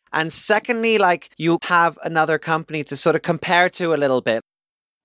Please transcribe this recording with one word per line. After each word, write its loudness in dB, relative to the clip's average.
And -2
secondly, 0
like, 0
you 0
have 2
another 0
company -4
to -8
sort 2
of -4
compare 2
to -2
a 2
little 2
bit. -2